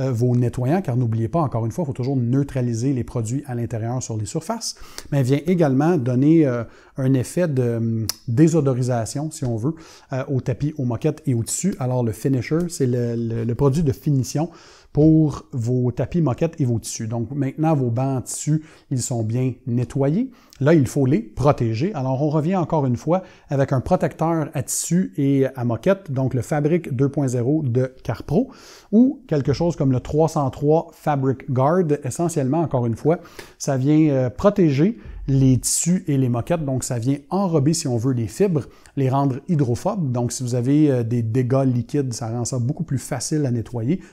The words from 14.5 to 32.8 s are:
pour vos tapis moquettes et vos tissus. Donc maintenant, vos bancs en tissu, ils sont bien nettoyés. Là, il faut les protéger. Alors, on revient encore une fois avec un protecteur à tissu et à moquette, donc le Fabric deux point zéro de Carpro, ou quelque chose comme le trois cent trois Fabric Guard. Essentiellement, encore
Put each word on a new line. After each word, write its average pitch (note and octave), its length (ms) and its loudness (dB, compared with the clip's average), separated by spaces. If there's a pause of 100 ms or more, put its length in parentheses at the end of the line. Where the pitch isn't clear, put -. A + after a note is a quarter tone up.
pour D#3 580 4
vos B2 380 0
tapis D3+ 320 -2
moquettes D3+ 360 0
et D3 60 2
vos A#2+ 140 2
tissus. A2+ 300 -8
Donc A#2 260 -4
maintenant, D3+ 400 0
vos B2+ 160 0
bancs C3 280 0
en A2 40 -6
tissu, - 400 -2 (280)
ils B2+ 120 -2
sont A#2+ 200 -4
bien B2 300 -2 (140)
nettoyés. C3+ 640 0 (300)
Là, C3+ 120 4
il D3 140 6
faut C#3 180 0
les C3+ 140 2
protéger. B2+ 760 0
Alors, C3 280 -2
on D3+ 80 0
revient D#3 240 0
encore D#3 320 0
une B2 100 0
fois F3+ 280 -2 (240)
avec C3+ 240 0
un C3 80 0
protecteur D#3+ 760 0
à C3+ 80 -4
tissu - 540 -2
et C#3 300 2 (100)
à B2 80 -4
moquette, D3 480 0
donc C3+ 200 -2
le B2 100 0
Fabric D3+ 520 0
deux C3+ 140 2
point C#3 180 -2
zéro B2+ 380 0
de B2+ 280 0 (120)
Carpro, E3 480 -2 (400)
ou B3+ 340 4
quelque C#3+ 260 0
chose E3+ 220 0
comme C#3 160 0
le C3 80 2
trois D3+ 300 0
cent D3 220 0
trois D3+ 420 2
Fabric C3+ 580 -2
Guard. D3 540 2
Essentiellement, D3+ 560 -2
encore B2+ 260 0